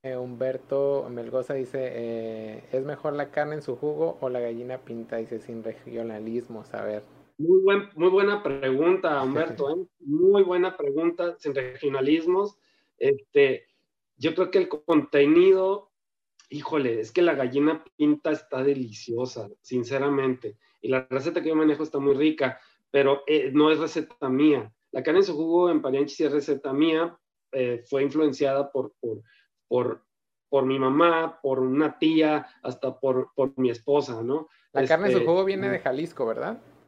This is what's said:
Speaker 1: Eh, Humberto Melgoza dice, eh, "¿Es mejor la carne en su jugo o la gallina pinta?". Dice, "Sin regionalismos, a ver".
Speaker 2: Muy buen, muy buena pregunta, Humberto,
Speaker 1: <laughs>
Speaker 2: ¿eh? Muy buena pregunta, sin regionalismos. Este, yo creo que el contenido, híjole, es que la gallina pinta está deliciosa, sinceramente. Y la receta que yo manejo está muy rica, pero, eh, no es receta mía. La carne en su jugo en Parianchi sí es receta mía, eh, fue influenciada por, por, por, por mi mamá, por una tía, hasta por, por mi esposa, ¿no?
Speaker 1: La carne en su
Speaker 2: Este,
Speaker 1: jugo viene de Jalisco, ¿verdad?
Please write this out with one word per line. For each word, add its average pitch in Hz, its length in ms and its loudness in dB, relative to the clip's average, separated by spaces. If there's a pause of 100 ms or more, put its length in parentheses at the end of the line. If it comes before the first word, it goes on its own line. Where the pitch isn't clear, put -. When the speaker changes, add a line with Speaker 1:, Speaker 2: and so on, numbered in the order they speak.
Speaker 1:
Eh, 131 140 -8
Humberto 131 920 -4
Melgoza 123 440 -6
dice, 135 260 -6 (140)
eh, 113 800 -8
"¿Es 131 120 -2
mejor 143 300 -8
la 147 180 -6
carne 151 240 -4
en 151 60 -8
su 127 140 -8
jugo 151 460 -4
o 131 80 -4
la 123 100 -4
gallina 120 440 -8
pinta?". 117 340 -10
Dice, 113 220 -8
"Sin 113 240 -14
regionalismos, 113 1080 -10
a 107 100 -8
ver". 107 200 -6 (360)
Speaker 2:
Muy 180 220 4
buen, 202 340 2
muy 170 140 2
buena 202 320 2
pregunta, 143 800 0
Humberto, 139 460 -2
Speaker 1:
<laughs> - 0 -
Speaker 2:
¿eh? 175 180 -4 (120)
Muy 180 440 4
buena 180 320 0
pregunta, 165 600 -2
sin 147 160 -6
regionalismos. 147 1040 0 (400)
Este, 139 720 2 (480)
yo 156 180 -2
creo 175 160 0
que - 80 2
el 180 120 2
contenido, 170 1200 4 (580)
híjole, 139 520 -4
es 110 100 -10
que 180 120 0
la 165 120 2
gallina 143 480 0 (140)
pinta 151 340 2
está 131 320 -6
deliciosa, 120 840 -4 (120)
sinceramente. 131 960 -2 (240)
Y - 80 -8
la 131 200 -2
receta 160 340 -4
que 156 60 -2
yo 160 60 0
manejo 156 280 2
está 147 160 -6
muy 139 160 4
rica, 143 440 0 (320)
pero, 139 360 4
eh, 139 260 2
no 151 180 6
es 151 80 2
receta 156 500 -4
mía. 131 440 2 (180)
La 127 120 -6
carne 160 180 4
en 196 40 4
su 170 100 -4
jugo 170 360 2
en 147 100 2
Parianchi 139 340 -2
sí 156 100 -2
es 139 80 0
receta 139 400 -2
mía, 160 460 0 (320)
eh, 123 380 -2
fue 139 140 0
influenciada 139 680 0
por, - 280 -6
por, 110 220 -8 (460)
por, 120 380 -2 (440)
por 135 160 2
mi 135 140 0
mamá, 160 640 2
por 131 180 0
una 139 380 0
tía, 156 480 2 (160)
hasta 127 360 -8
por, 131 360 -2
por 135 240 0
mi 127 120 2
esposa, 123 520 -2
¿no? 151 240 -4 (240)
Speaker 1:
La 135 140 0
carne 165 220 2
en - 40 2
su 123 80 4
Speaker 2:
Este, 120 60 2
Speaker 1:
jugo 180 180 4
viene 196 240 -2
de 113 120 -2
Jalisco, 139 460 -4
¿verdad? 120 360 -6 (260)